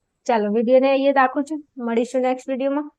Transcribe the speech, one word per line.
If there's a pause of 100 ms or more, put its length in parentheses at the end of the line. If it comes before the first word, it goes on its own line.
(260)
ચાલો,
વીડિયોને
અહીંયા
રાખું
છું, (100)
મળીશું
નેક્સ્ટ
વીડિયોમાં.